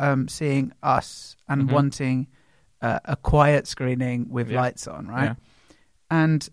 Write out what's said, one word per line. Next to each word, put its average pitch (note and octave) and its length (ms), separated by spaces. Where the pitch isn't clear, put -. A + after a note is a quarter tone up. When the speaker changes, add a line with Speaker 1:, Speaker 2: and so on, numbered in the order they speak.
Speaker 1:
um, C3+ 260
seeing C#3 460
Us - 540
and C#3 180
Speaker 2:
Mm-hmm. B2+ 80
Speaker 1:
wanting, C3 520
uh, A#2 220
a - 100
quiet D3 540
screening B2 600
with A#2+ 200
Speaker 2:
Yeah. A#2+ 120
Speaker 1:
lights - 260
on, D#2 180
right? A#2+ 200
Speaker 2:
Yeah. A2+ 80
Speaker 1:
And D#3+ 420